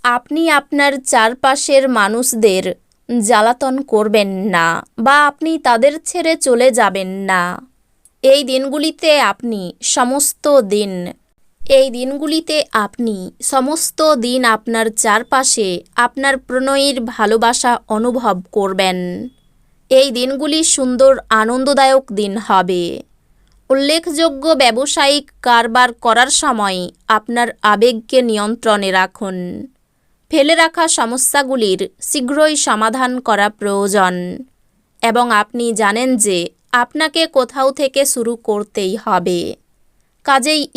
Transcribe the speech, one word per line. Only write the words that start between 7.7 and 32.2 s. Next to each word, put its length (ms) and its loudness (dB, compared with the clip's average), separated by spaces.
এই 200 6
দিনগুলিতে 680 -2
আপনি 300 -6
সমস্ত 500 -2
দিন, 200 -2
এই 300 4
দিনগুলিতে 640 -4
আপনি 300 -6
সমস্ত 480 -2
দিন 160 -2
আপনার 320 -2
চারপাশে 680 0
আপনার 300 -2
প্রণয়ীর 580 0
ভালোবাসা 640 0
অনুভব 460 -2
করবেন। 460 -2
এই 200 6
দিনগুলি 480 -2
সুন্দর 360 4
আনন্দদায়ক 640 2
দিন 180 -4
হবে। 460 0
উল্লেখযোগ্য 760 -2
ব্যবসায়িক 640 0
কারবার 480 2
করার 320 2
সময় 440 -2
আপনার 380 0
আবেগকে 580 2
নিয়ন্ত্রণে 720 0
রাখুন। 460 -2
ফেলে 240 4
রাখা 360 0
সমস্যাগুলির 920 0
শীঘ্রই 460 0